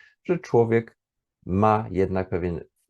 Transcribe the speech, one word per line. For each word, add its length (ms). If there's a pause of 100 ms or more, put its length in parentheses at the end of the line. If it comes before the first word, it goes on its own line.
(240)
że 140
człowiek 600 (480)
ma 440
jednak 380
pewien 320 (300)